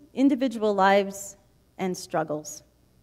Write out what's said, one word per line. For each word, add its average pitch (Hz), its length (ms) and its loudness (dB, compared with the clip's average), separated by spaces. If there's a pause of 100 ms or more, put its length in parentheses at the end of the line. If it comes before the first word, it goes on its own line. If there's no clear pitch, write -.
(140)
individual 233 600 0
lives 196 600 2 (420)
and 185 180 -4
struggles, 156 680 -6 (380)